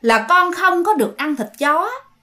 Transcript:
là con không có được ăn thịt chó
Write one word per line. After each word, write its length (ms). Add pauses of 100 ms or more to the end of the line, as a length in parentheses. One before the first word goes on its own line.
là 280
con 240
không 300
có 100
được 240
ăn 180
thịt 120 (120)
chó 320 (320)